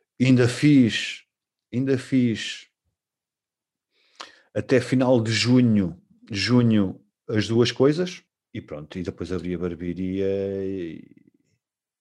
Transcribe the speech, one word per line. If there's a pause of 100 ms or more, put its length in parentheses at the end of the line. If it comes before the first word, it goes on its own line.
(200)
Ainda
fiz, (500)
ainda
fiz (1900)
até
final
de
junho, (300)
junho (280)
as
duas
coisas (300)
e
pronto,
e
depois
abri
a
barbearia (380)
e, (840)